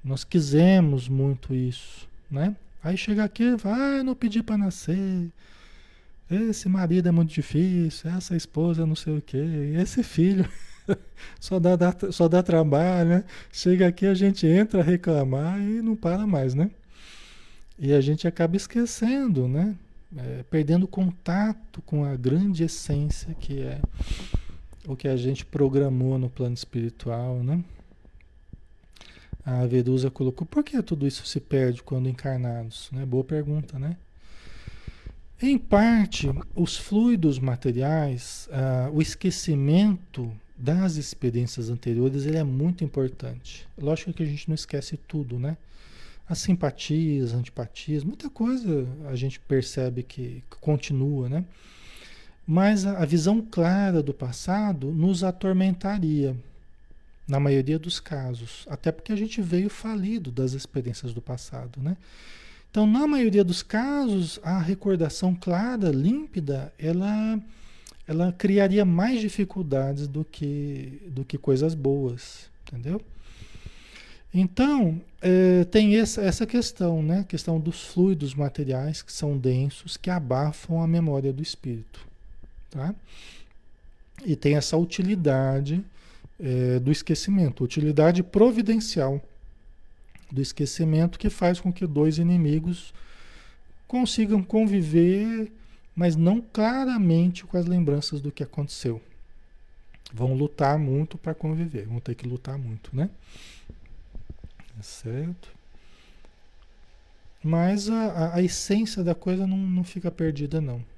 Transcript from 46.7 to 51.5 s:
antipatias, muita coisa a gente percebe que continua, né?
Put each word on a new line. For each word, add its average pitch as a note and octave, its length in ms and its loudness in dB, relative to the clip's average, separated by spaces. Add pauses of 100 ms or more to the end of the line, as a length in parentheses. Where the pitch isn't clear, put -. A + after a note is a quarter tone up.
antipatias, C3+ 720 -6
muita C#4 240 -6
coisa A3 580 -2 (220)
a C3 80 -6
gente C3 200 -4
percebe B2+ 640 -2
que B2+ 380 -10 (200)
continua, C#3 680 0
né? D#3 160 -2 (1040)